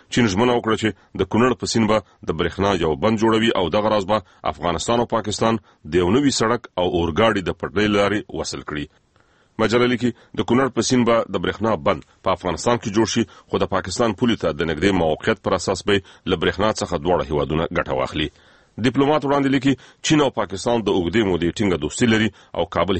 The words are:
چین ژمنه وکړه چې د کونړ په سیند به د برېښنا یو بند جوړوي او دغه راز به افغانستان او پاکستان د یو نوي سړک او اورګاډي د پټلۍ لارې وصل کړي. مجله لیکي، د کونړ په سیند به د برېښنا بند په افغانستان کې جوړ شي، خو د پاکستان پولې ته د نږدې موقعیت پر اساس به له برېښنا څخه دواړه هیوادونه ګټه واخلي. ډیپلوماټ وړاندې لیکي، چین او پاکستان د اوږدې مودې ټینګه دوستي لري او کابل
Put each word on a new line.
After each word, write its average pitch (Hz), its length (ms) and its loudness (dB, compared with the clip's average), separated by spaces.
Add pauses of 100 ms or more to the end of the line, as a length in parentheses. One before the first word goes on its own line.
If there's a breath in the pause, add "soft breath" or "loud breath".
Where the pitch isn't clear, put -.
(120 loud breath)
چین 120 200 4
ژمنه 120 240 2
وکړه 110 260 -2
چې 110 60 2 (320 soft breath)
د 92 120 0
کونړ 120 300 2
په 101 100 -6
سیند 113 200 2
به 110 60 2 (300 soft breath)
د - 20 -4 (100)
برېښنا 92 300 0 (140)
یو 80 80 0 (140)
بند 110 160 2
جوړوي 113 340 2
او 95 80 0 (120)
دغه 107 180 2
راز 104 180 0
به 107 100 0 (300 soft breath)
افغانستان 85 480 -2
او 113 160 -2
پاکستان 113 460 -2 (280 soft breath)
د - 20 -8 (100)
یو 87 160 2
نوي 143 220 2
سړک 117 220 0 (160)
او 90 140 0
اورګاډي 92 500 2
د 85 160 -6
پټلۍ 101 380 -2
لارې 101 320 2
وصل 73 400 -8
کړي. 73 180 -6 (720 soft breath)
مجله 113 340 2
لیکي، 120 180 -2 (280 soft breath)
د - 100 -2
کونړ 127 280 2
په 117 60 0 (100)
سیند 123 160 4
به 117 80 4 (160)
د 98 120 -4
برېښنا 104 320 0 (100)
بند 92 220 -2 (160)
په 95 120 0
افغانستان 90 420 -2
کې 107 180 -6
جوړ 113 180 4
شي، 117 80 2 (260 loud breath)
خو 101 100 -2
د 95 180 -2
پاکستان 95 360 -2
پولې 113 300 0
ته 87 100 0
د 73 80 -6 (100)
نږدې 82 200 0 (140)
موقعیت 80 400 0
پر 98 120 0
اساس 92 300 -4
به 101 160 0 (240 loud breath)
له 92 100 0
برېښنا 87 340 0 (100)
څخه 98 140 -6 (100)
دواړه 82 260 2
هیوادونه 76 340 -2 (120)
ګټه 73 240 -2
واخلي. 78 300 -4 (540 soft breath)
ډیپلوماټ 139 400 2
وړاندې 139 300 0
لیکي، 135 180 2 (340 loud breath)
چین 151 140 4
او 139 180 2
پاکستان 110 440 -2
د 98 80 0
اوږدې 90 360 2
مودې 85 300 0
ټینګه 95 260 2
دوستي 76 240 -2
لري 110 220 4 (300 soft breath)
او 85 80 0
کابل 90 340 0